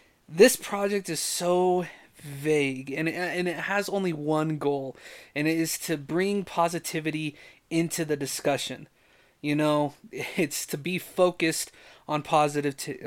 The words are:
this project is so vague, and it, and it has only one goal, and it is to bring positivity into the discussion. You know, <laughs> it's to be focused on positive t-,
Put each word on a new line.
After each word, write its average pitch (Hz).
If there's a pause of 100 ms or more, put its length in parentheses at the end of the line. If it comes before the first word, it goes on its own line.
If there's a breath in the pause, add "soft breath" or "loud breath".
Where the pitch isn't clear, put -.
(300 loud breath)
this 190
project 202
is 156
so 180 (360 loud breath)
vague, 139
and 160
it, -
and 180
it 165
has 196
only 185
one 156
goal, 139 (400 loud breath)
and 147
it 165
is 165
to 160
bring 180
positivity 156 (340 loud breath)
into 165
the 147
discussion. 139 (540 soft breath)
You 147
know, 147
<laughs> -
it's -
to -
be 170
focused - (340 loud breath)
on 151
positive 147
t-, - (140)